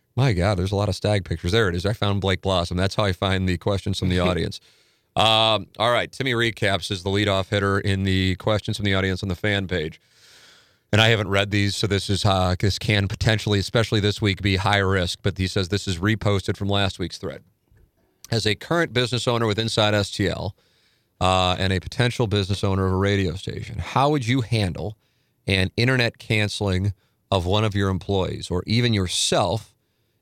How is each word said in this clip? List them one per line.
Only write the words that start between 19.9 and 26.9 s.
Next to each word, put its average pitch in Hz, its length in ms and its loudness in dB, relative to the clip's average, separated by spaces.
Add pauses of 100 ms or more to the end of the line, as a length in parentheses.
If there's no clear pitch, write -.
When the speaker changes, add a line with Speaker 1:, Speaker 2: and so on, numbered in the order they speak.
Speaker 1:
S 101 180 0
T 95 180 0
L, 82 260 -6 (640)
uh, 92 400 2
and 95 140 0
a 92 80 0
potential 120 460 -2
business 98 360 -2
owner 95 220 2
of 92 80 2
a - 20 2
radio 98 400 2
station, - 440 -10
how 131 320 0
would 139 160 -2
you 127 140 2
handle 98 540 -2 (500)
an 95 300 2
internet 120 440 0
canceling 101 760 0 (380)